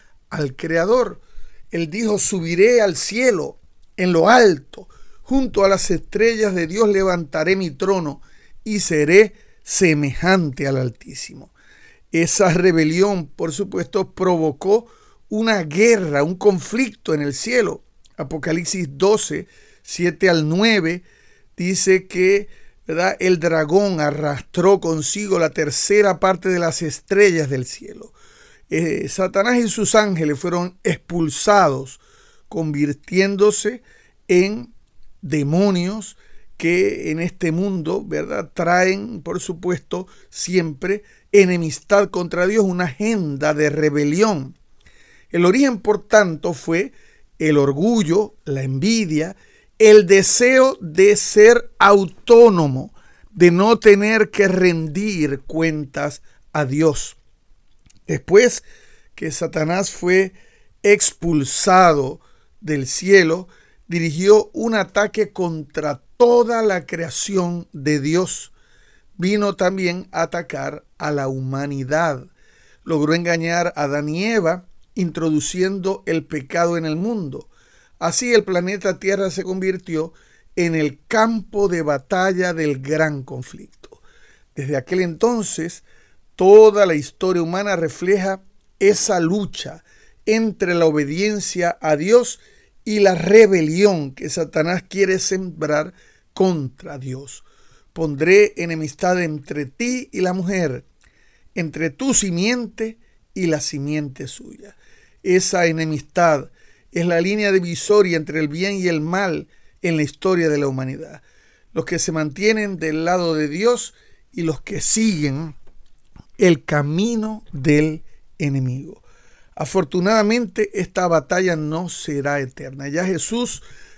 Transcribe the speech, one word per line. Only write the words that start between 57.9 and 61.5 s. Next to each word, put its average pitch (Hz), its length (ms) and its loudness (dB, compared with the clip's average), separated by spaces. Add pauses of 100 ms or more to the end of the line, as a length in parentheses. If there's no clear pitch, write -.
Después 202 580 2 (520)
que 160 160 -8
Satanás 165 580 -4
fue 190 440 0 (500)
expulsado 170 1400 2 (400)